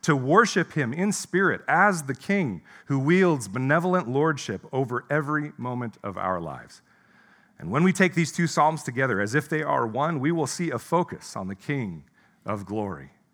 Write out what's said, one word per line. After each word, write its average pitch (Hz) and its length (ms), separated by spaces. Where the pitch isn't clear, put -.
to 151 120
worship 165 580
him 127 200
in 190 180
spirit 175 560
as 175 360
the 135 120
King 151 460
who 139 140
wields 151 500
benevolent 151 580
lordship 135 640
over 123 380
every 147 480
moment 123 460
of 98 140
our 92 220
lives. 73 420
And 82 100
when 139 140
we 190 80
take 185 220
these 165 180
two 170 160
psalms 156 340
together 123 380
as 104 160
if 147 140
they 156 120
are 143 240
one, 135 360
we 147 100
will 160 160
see 165 240
a 120 80
focus - 560
on 95 140
the 98 60
King 101 500
of 101 200
Glory, 92 440